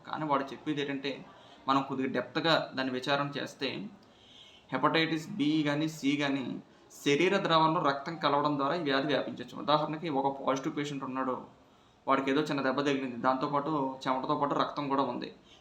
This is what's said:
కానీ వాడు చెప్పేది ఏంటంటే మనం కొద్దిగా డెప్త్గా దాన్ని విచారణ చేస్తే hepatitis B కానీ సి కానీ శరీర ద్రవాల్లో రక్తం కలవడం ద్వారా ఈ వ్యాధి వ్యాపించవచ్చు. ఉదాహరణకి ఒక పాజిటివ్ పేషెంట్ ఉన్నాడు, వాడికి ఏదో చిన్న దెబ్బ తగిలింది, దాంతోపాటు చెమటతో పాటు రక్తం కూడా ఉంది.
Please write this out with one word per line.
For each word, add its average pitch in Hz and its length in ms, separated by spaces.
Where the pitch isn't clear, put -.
కానీ 131 180
వాడు 135 180
చెప్పేది 143 380
ఏంటంటే 135 440
మనం 139 220
కొద్దిగా 131 200
డెప్త్గా 147 680
దాన్ని 131 180
విచారణ 143 440
చేస్తే 127 520
hepatitis 156 520
B - 20
కానీ 147 240
సి 139 300
కానీ 135 440
శరీర 165 320
ద్రవాల్లో 160 440
రక్తం 156 360
కలవడం 147 400
ద్వారా 139 180
ఈ 180 40
వ్యాధి 139 280
వ్యాపించవచ్చు. 127 560
ఉదాహరణకి 151 460
ఒక 135 380
పాజిటివ్ 139 300
పేషెంట్ 143 260
ఉన్నాడు, 127 320
వాడికి 135 240
ఏదో 139 100
చిన్న 151 200
దెబ్బ 131 200
తగిలింది, 135 360
దాంతోపాటు 139 800
చెమటతో 131 280
పాటు 143 200
రక్తం 143 340
కూడా 135 140
ఉంది. 123 260